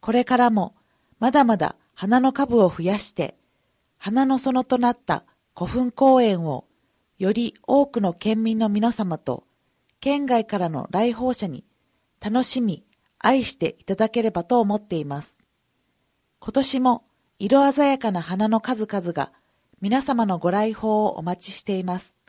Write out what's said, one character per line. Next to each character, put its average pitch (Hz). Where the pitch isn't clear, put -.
こ 226
れ 247
か 254
ら 247
も 202
ま 233
だ 277
ま 226
だ 165
花 226
の 262
株 247
を 185
増 165
や 196
し -
て、 -
花 254
の 262
園 254
と 254
な 240
っ 240
た -
古 175
墳 247
公 262
園 190
を 143
よ 190
り 233
多 277
く 254
の 185
県 220
民 220
の 220
皆 208
様 180
と -
県 285
外 233
か 208
ら 175
の 160
来 233
訪 247
者 220
に 143
楽 233
し -
み、 202
愛 254
し -
て -
い -
た 190
だ 220
け 233
れ 220
ば 175
と 247
思 208
っ 208
て 180
い 151
ま 143
す。 -
今 -
年 269
も 247
色 269
鮮 277
や 269
か 226
な 175
花 185
の 220
数 220
々 175
が -
皆 226
様 240
の 185
ご 175
来 214
訪 214
を 202
お -
待 180
ち -
し -
て 190
い 185
ま 180
す。 -